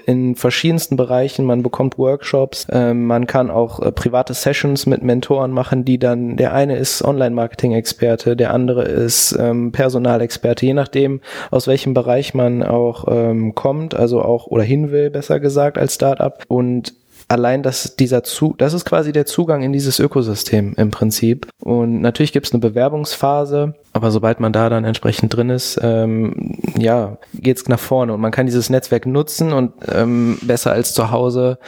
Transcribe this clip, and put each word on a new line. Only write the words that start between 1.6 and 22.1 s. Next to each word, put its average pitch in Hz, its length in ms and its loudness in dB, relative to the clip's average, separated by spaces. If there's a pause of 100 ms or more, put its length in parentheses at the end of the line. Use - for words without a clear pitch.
bekommt 131 340 -2
Workshops, 135 760 0
ähm, 120 360 2
man 120 200 2
kann 127 220 0
auch, 113 320 0
äh, - 100 0
private 123 420 0
Sessions 139 520 0
mit 135 180 2
Mentoren 127 480 0
machen, 127 340 0
die 127 140 2
dann, 120 380 0
der 123 160 2
eine 139 240 2
ist - 260 -4
Online-Marketing-Experte, 120 1300 0
der 120 180 0
andere 123 300 0
ist, - 560 0
ähm, 120 320 0
Personalexperte, 120 960 0
je 131 80 2
nachdem, 139 480 0 (280)
aus - 180 0
welchem 135 260 0
Bereich 123 400 0
man 123 300 0
auch, 120 460 0
ähm, 113 460 0
kommt, 151 400 -2
also 120 260 2
auch, 120 260 0
oder 113 160 2
hin 143 280 0
will, 147 180 2
besser 143 300 -2
gesagt, 143 380 0
als 139 180 0
Startup. 135 420 0 (100)
Und 123 460 -2 (340)
allein, 120 360 0
dass - 320 -4
dieser 127 280 2
Zu-, - 340 -2
das 147 160 2
ist 175 100 -4
quasi 151 300 0
der 147 120 2
Zugang 160 380 0
in 135 80 -2
dieses 139 280 0
Ökosystem 107 760 0
im 110 160 2
Prinzip. 113 560 0 (140)
Und 117 400 0
natürlich 120 320 0